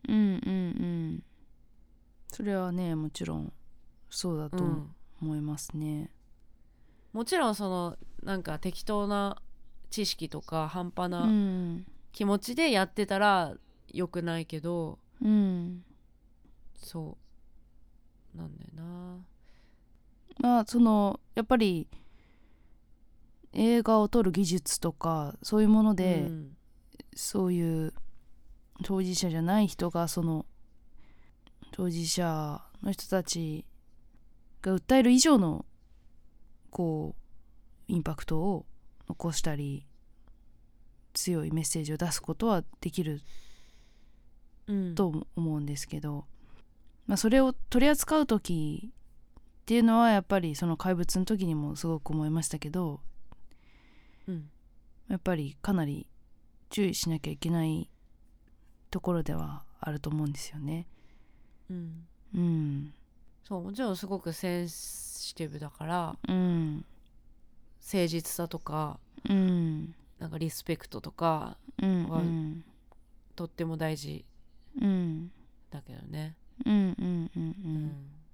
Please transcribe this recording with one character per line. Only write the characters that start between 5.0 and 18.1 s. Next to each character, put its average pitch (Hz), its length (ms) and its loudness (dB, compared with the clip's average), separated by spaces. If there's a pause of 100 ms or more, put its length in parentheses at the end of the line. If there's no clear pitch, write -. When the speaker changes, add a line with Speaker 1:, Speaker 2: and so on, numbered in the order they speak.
Speaker 1:
思 156 140 -4
い 151 60 -4
ま 151 160 -4
す - 180 -12
ね。 151 360 -6 (1000)
Speaker 2:
も 226 120 -4
ち 370 120 0
ろ 262 120 4
ん 214 60 0
そ 202 140 -4
の、 175 280 -4 (260)
な 190 140 -4
ん 175 60 -6
か、 156 160 -6
適 - 260 -6
当 202 220 0
な 202 340 -2 (480)
知 208 160 -2
識 - 240 -4
と 151 120 -8
か 156 260 -4
半 175 280 -6
端 180 140 -2
な 175 120 -2
Speaker 1:
う 226 60 2
ん。 185 580 0 (260)
Speaker 2:
気 214 140 -4
持 202 140 4
ち 240 160 -6
で 311 160 4
や 190 120 6
っ 185 100 -2
て 208 120 0
た 196 140 0
ら 196 360 4 (360)
良 175 160 -2
く 175 140 -4
な 170 180 -2
い 160 60 -4
け 160 140 -8
ど、 165 400 -4 (220)
Speaker 1:
う 214 60 2
ん。 180 560 2 (920)
Speaker 2:
そ 160 420 -12 (1160)